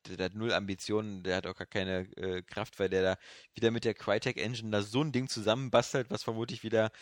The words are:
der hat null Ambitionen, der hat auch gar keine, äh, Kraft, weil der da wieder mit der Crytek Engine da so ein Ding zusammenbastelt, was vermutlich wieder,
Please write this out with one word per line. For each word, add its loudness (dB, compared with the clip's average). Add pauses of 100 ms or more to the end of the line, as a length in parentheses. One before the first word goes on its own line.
der -4
hat -8
null -2
Ambitionen, -2
der 0
hat -4
auch -8
gar -10
keine, -2 (160)
äh, -4
Kraft, -8
weil 2
der 4
da 4 (380)
wieder 4
mit 0
der 2
Crytek 0
Engine -4
da 2
so 0
ein 0
Ding 0
zusammenbastelt, 2
was -6
vermutlich -4
wieder, 4 (100)